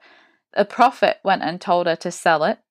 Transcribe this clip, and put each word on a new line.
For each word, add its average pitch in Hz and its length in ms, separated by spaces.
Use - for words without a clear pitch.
A 202 100
prophet - 600
went 190 180
and 170 180
told 175 280
her 165 80
to 175 160
sell 160 320
it, 202 160